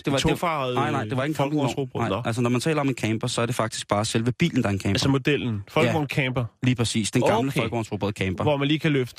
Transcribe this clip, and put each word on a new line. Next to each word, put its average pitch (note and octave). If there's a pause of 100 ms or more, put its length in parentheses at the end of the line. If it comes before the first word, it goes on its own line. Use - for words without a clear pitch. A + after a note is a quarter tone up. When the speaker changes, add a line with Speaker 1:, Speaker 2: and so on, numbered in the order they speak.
Speaker 1:
det D3
var, C#3
det, -
Speaker 2:
tofarvet, D3
Speaker 1:
nej, C#3+
nej, C3+
det A2
var C3
ikke D3
en D#3
campingvogn. C#3+
Speaker 2:
folkevognsrugbrød. B2+
Speaker 1:
Nej, A2+
Speaker 2:
Nå. G2
Speaker 1:
altså, A#2
når A#2+
man B2
taler D3+
om C#3
en C3
camper, A2
så A#2+
er A#2
det A#2+
faktisk -
bare G#2
selve A#2
bilen, E3
der A2
er G2+
en F#2+
camper. G2
Speaker 2:
Altså -
modellen. B2+
Folkevognscamper. D3
Speaker 1:
Ja, -
lige B2+
præcis. A2
Den A#2+
gamle A#2
Speaker 2:
Okay. B2+
Speaker 1:
folkevognsrugbrød G#2+
camper. F#2+
Speaker 2:
Hvor D3
man C#3
lige D#3
kan D3+
løfte C3